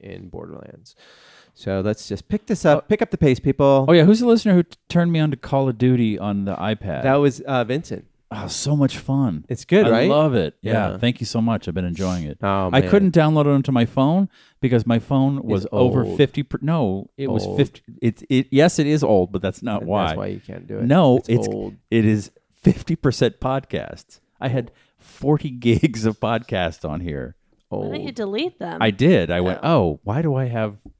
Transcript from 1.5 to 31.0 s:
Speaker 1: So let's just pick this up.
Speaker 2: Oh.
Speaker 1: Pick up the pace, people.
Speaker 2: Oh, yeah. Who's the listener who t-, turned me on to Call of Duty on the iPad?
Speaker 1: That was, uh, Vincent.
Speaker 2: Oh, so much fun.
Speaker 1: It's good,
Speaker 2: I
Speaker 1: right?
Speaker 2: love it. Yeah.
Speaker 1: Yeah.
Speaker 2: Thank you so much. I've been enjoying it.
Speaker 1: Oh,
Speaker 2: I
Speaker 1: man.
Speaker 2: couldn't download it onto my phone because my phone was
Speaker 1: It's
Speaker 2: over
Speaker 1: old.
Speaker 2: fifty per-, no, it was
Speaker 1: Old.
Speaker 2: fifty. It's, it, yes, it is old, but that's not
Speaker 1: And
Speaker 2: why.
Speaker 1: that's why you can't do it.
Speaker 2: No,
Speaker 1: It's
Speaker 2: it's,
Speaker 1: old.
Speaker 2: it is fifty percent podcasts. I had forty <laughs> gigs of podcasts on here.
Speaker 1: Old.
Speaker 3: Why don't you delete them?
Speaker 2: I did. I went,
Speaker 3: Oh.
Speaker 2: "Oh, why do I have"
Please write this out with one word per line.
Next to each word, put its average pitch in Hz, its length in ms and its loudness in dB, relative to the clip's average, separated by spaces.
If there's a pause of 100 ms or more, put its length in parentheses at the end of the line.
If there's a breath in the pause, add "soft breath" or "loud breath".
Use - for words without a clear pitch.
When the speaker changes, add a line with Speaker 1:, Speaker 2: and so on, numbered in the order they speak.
Speaker 1:
So 98 260 -4
let's 104 260 -4
just 101 200 -10
pick - 180 -6
this - 200 -4
up. 151 180 4
Speaker 2:
Oh. - 40 -20
Speaker 1:
Pick 208 140 0
up - 80 -4
the - 80 -4
pace, 135 220 2
people. 135 480 2
Speaker 2:
Oh, 160 60 6
yeah. 165 100 8
Who's 214 160 6
the 247 80 0
listener 220 260 4
who 175 100 6
t-, - 140 -20 (120)
turned 170 220 0
me 160 80 0
on 151 120 0
to 131 60 -4
Call 135 320 0
of 117 100 -2
Duty 120 400 2
on 101 260 -2
the 98 100 -4
iPad? 95 480 -6
Speaker 1:
That 135 120 2
was, 143 260 2
uh, 131 220 -2
Vincent. 123 420 -8 (260)
Speaker 2:
Oh, 101 160 -10
so - 280 -2
much 139 220 2
fun. 127 500 -4
Speaker 1:
It's - 180 -8
good, 196 200 4
Speaker 2:
I - 60 2
Speaker 1:
right? 120 180 2
Speaker 2:
love 151 240 2
it. 90 280 0
Yeah. 104 320 -2
Speaker 1:
Yeah. 95 40 -10
Speaker 2:
Thank 120 240 -2
you 113 60 -6
so 120 140 -4
much. 113 260 -2
I've 85 80 -4
been 90 100 -4
enjoying 87 400 -4
it. 73 160 -10
Speaker 1:
Oh, 98 320 0
Speaker 2:
I 135 80 4
Speaker 1:
man. 90 80 -2
Speaker 2:
couldn't 196 240 2
download 156 280 4
it 147 80 2
onto 139 220 0
my 120 140 2
phone 156 420 0 (320 soft breath)
because 120 260 0
my 117 120 2
phone 139 460 0
was 101 220 -2
Speaker 1:
It's - 60 -10
Speaker 2:
over 127 320 2
Speaker 1:
old. 95 140 -6
Speaker 2:
fifty 143 240 2
per-, - 200 -6
no, 131 560 -2
it 135 120 -6
was 95 160 -2
Speaker 1:
Old. 95 120 -6
Speaker 2:
fifty. - 260 0 (180)
It's, 113 260 -2
it, 131 220 2
yes, 156 300 4
it 147 80 2
is 151 160 2
old, 92 280 4
but 95 120 -4
that's 92 180 -6
not 107 200 -4
Speaker 1:
And 85 80 -8
Speaker 2:
why. 95 180 0
Speaker 1:
that's 80 100 -2
why 98 100 -6
you 98 180 -10
can't 92 220 -14
do 104 120 -10
it. 113 60 -2
Speaker 2:
No, 139 340 4
Speaker 1:
It's - 100 -6
Speaker 2:
it's, 113 180 2
Speaker 1:
old. 101 280 -8 (160)
Speaker 2:
it 113 120 4
is 107 280 0 (240)
fifty - 400 0
percent 123 440 -2
podcasts. - 800 -8 (220)
I 135 80 -4
had 123 220 -4 (260)
forty 147 520 -4
<laughs> 120 180 -6
gigs 113 380 2
of 110 140 -2
podcasts 107 640 -4
on 76 180 -6
here. 71 340 -10 (340)
Speaker 1:
Old. - 220 -8
Speaker 3:
Why - 60 -8
don't - 80 -10
you 277 60 -10
delete 220 480 -6
them? 165 220 -10
Speaker 2:
I 113 80 2
did. 104 400 2
I 87 100 0
went, 90 220 -2
Speaker 3:
Oh. 147 140 -2
Speaker 2:
"Oh, 85 280 0
why 117 200 -4
do 151 100 -2
I 131 120 -2
have" 110 320 -6 (220)